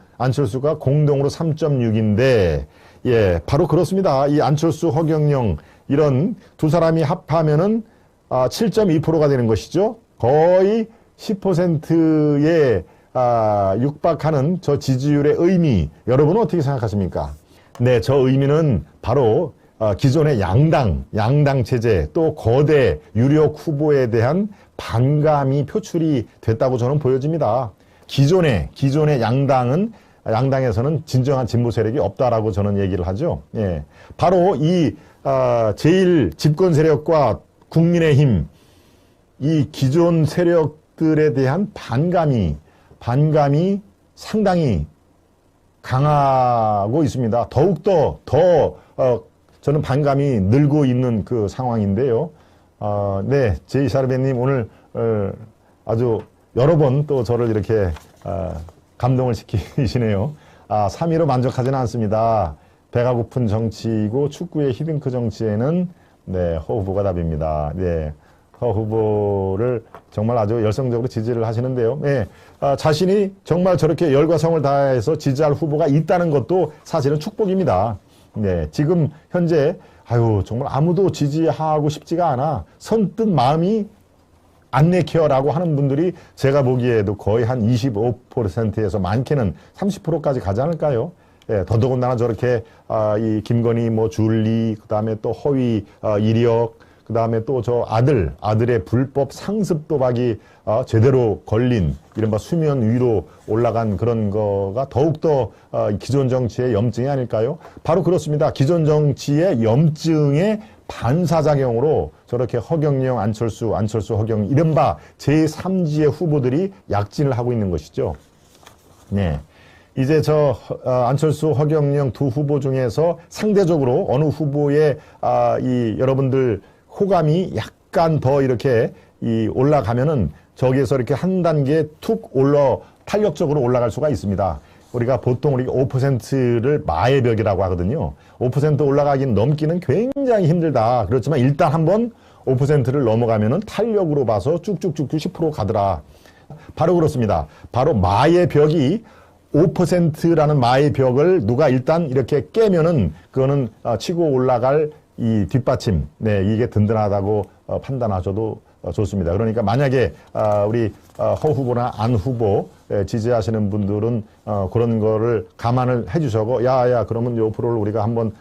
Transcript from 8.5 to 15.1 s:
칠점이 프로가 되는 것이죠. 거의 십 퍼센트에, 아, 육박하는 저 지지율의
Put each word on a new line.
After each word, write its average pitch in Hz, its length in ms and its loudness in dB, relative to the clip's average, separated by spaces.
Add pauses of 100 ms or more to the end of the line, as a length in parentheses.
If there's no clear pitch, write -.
칠점이 196 500 0
프로가 156 280 2
되는 127 180 2
것이죠. 185 500 0 (220)
거의 185 680 4 (280)
십 202 240 -6
퍼센트에, 156 1400 2 (300)
아, 107 640 2
육박하는 147 800 0
저 143 180 0
지지율의 143 600 0